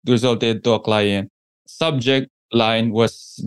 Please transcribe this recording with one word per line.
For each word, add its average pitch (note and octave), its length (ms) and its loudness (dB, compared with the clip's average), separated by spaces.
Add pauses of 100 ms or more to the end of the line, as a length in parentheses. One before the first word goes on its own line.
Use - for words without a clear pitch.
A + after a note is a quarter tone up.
resulted A#2 580 0
to A2+ 120 2
a G#2+ 60 -2
client. G2+ 480 0 (360)
Subject C3+ 640 -2 (240)
line A2+ 400 0
was - 540 -4